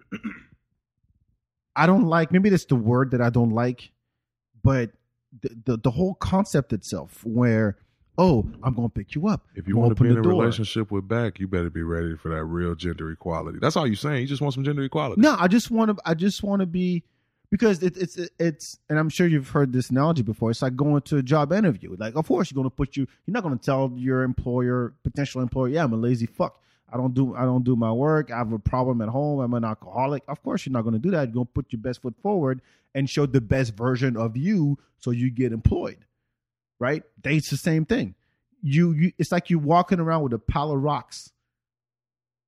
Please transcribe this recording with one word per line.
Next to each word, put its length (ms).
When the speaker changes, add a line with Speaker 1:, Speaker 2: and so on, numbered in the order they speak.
Speaker 1:
<clears throat> 1600
I 100
don't 200
like, 260
maybe 180
that's 140
the 120
word 360
that 80
I 100
don't 200
like, 420
but 280
the, 100
the, 120
the 140
whole 240
concept 580
itself 520
where, 520
"Oh, 340
I'm 100
gonna 140
pick 260
you 140
up. 260
Speaker 2:
If 140
you 60
Speaker 1:
I'm 20
gonna 60
Speaker 2:
wanna 100
Speaker 1:
open 140
Speaker 2:
be 20
in 60
Speaker 1:
the 60
Speaker 2:
a 40
Speaker 1:
door." 80
Speaker 2:
relationship 480
with 160
Beck, 320
you 80
better 240
be 120
ready 340
for 140
that 140
real 300
gender 380
equality. 480
That's 160
all 100
you 80
saying. 280
You 40
just 160
want 120
some 100
gender 180
equality. 380
Speaker 1:
No, 180
I 80
just 240
wanna, 240
I 100
just 280
wanna 240
be, 380
because 320
it, 140
it's, 220
it's, 380
and 100
I'm 100
sure 200
you've 220
heard 220
this 180
analogy 320
before. 280
It's 120
like 120
going 280
to 160
a 40
job 300
interview. 440
Like, 200
of 100
course, 240
you're 60
gonna 140
put 260
you, 100
you're 80
not 100
gonna 120
tell 380
your 300
employer, 680
potential 380
employer, 260
"Yeah, 160
I'm 80
a 40
lazy 300
fuck. 340
I 60
don't 160
do, 220
I 80
don't 220
do 120
my 160
work. 380
I 80
have 160
a 40
problem 440
at 80
home. 300
I'm 120
an 100
alcoholic." 640
Of 160
course, 220
you're 80
not 100
gonna 160
do 120
that. 180
You're 60
gonna 100
put 260
your 120
best 180
foot 220
forward 400
and 160
show 160
the 160
best 340
version 400
of 200
you 420
so 140
you 200
get 220
employed, 460
right? 220
Date's 300
the 80
same 260
thing. 300
You, 300
you, 260
it's 120
like 200
you 80
walking 420
around 220
with 100
a 60
pile 340
of 100
rocks 480